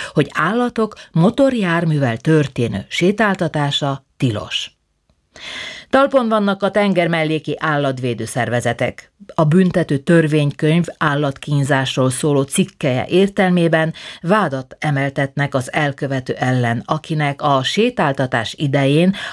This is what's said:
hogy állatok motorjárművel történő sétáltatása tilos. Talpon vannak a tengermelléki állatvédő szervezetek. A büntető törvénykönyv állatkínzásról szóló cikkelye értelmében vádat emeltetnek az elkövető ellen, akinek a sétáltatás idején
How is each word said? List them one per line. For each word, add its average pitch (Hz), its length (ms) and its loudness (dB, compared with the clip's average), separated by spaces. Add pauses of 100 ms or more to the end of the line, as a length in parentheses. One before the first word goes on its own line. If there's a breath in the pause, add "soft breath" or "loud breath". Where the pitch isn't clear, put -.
(140 loud breath)
hogy 147 200 0
állatok 226 640 -2 (160 loud breath)
motorjárművel 170 1040 2
történő 143 680 0
sétáltatása 165 1160 -2 (120)
tilos. 104 600 -4 (1120 loud breath)
Talpon 269 400 4
vannak 202 340 0
a 196 80 0
tengermelléki 170 880 0
állatvédő 131 680 -2
szervezetek. 117 840 -2 (220)
A 165 100 2
büntető 165 540 2
törvénykönyv 156 880 2 (120)
állatkínzásról 139 1120 0
szóló 143 320 0
cikkelye 135 640 -2
értelmében 175 840 2 (280 loud breath)
vádat 165 580 -2
emeltetnek 139 760 -2
az 127 180 -2
elkövető 135 600 -4
ellen, 123 520 0
akinek 151 560 -4
a 139 220 2
sétáltatás 139 920 -2
idején 143 580 2 (180 loud breath)